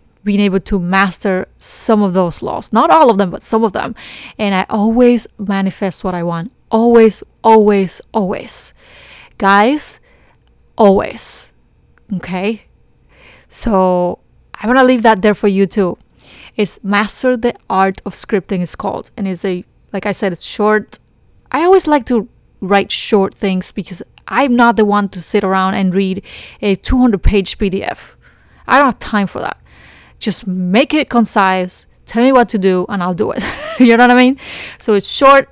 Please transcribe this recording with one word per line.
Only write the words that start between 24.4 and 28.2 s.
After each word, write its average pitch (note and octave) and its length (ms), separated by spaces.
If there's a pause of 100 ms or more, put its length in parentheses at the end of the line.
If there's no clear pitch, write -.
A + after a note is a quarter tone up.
not A#3 200
the G#3+ 100
one G3+ 240
to F3+ 120
sit G#3 220
around F#3+ 320
and F#3+ 180
read F#3+ 300 (360)
a G3+ 160
two - 220
hundred B3 240
page - 380
P G3 100
D F#3 140
F. - 340 (480)